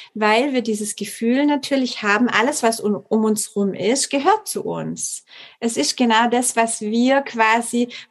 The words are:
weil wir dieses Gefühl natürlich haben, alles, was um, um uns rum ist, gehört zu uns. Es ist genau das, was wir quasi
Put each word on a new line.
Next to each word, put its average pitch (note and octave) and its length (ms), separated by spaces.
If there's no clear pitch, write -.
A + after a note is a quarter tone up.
weil A3 380
wir B3+ 100
dieses G#3+ 340
Gefühl A#3+ 500
natürlich C#4 560
haben, G#3+ 260
alles, A#3+ 360
was A3+ 160
um, G#3 160
um A3 160
uns G#3+ 300
rum G3+ 180
ist, A3 380
gehört F4+ 380
zu - 160
uns. E3 600
Es A#3 160
ist - 200
genau A#3 320
das, B3 280
was A3+ 240
wir A#3+ 400
quasi A#3 680